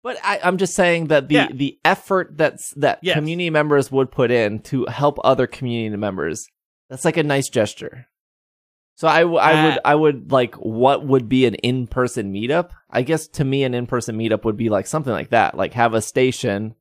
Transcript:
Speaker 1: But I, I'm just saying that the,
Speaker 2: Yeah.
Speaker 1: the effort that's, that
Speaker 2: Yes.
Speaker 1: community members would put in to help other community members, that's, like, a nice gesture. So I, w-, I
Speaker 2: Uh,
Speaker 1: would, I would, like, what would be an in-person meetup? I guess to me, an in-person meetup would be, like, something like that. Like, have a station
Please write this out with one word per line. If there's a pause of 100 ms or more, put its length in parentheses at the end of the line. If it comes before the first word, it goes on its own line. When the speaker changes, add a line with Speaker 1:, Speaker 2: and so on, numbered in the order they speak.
Speaker 1:
But
I,
I'm
just
saying
that
the,
Speaker 2:
Yeah.
Speaker 1:
the
effort
that's,
that
Speaker 2:
Yes.
Speaker 1:
community
members
would
put
in
to
help
other
community
members, (400)
that's,
like,
a
nice
gesture. (920)
So
I,
w-,
I
Speaker 2:
Uh, (100)
Speaker 1:
would,
I
would,
like,
what
would
be
an
in-person
meetup? (180)
I
guess
to
me,
an
in-person
meetup
would
be,
like,
something
like
that.
Like,
have
a
station